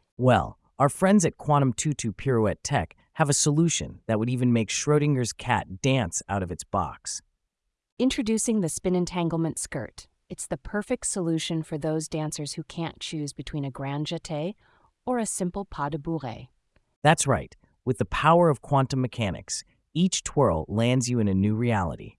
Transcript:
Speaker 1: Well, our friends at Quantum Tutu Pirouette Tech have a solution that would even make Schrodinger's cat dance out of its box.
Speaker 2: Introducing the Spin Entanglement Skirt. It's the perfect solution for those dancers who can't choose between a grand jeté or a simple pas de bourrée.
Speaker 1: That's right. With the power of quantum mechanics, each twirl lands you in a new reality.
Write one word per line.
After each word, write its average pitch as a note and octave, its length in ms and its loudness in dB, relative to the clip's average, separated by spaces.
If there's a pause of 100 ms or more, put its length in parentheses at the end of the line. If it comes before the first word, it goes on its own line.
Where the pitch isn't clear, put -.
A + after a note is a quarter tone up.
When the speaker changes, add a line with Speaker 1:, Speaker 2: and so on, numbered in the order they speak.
(180)
Speaker 1:
Well, A#2+ 400 2 (220)
our C#3 80 4
friends F#3+ 380 4
at - 120 -2
Quantum C#3+ 360 2
Tutu C3 400 -4
Pirouette A2 500 0
Tech A2 320 -2 (200)
have D3+ 140 2
a C#3+ 40 4
solution - 760 0
that A2 100 0
would A2+ 120 0
even B2 240 2
make A2+ 160 2
Schrodinger's D3 640 2
cat G2+ 480 -4
dance C3 480 0
out G2 120 0
of F2 80 -6
its E2+ 140 -10
box. - 580 -6 (760)
Speaker 2:
Introducing A3 640 0
the E3 80 0
Spin F3+ 260 -2
Entanglement E3+ 640 -2
Skirt. - 480 -10 (220)
It's - 180 -12
the - 80 -6
perfect - 500 -6
solution E3 560 -2
for D#3+ 160 -8
those D#3 300 -2
dancers D3+ 460 -6
who D#3+ 100 -8
can't - 380 -8
choose D3 320 -6
between C#3+ 320 -6
a C3+ 40 -4
grand C#3+ 380 -6
jeté E3 460 -6 (520)
or B3 140 -2
a A3 60 -2
simple G3 400 -4
pas C#3+ 260 -6
de D#3+ 60 -6
bourrée. C3+ 500 -6 (560)
Speaker 1:
That's D3+ 240 4
right. A#2 260 -2 (300)
With B2+ 140 0
the - 80 0
power E3+ 420 6
of D3 140 2
quantum C3+ 400 0
mechanics, - 640 -4 (280)
each F3+ 300 2
twirl F2+ 460 2
lands A#2+ 400 2
you B2 100 2
in G#2+ 80 2
a G2 60 2
new G2+ 200 4
reality. A2 640 -2